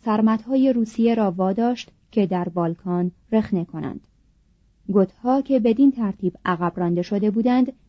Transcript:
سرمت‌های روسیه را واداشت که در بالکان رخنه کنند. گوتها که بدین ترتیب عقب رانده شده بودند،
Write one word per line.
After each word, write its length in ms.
سرمت‌های 680
روسیه 420
را 160
واداشت 600
که 160
در 220
بالکان 600
رخنه 320
کنند. 420
گوتها 540
که 180
بدین 320
ترتیب 520
عقب 320
رانده 260
شده 280
بودند، 420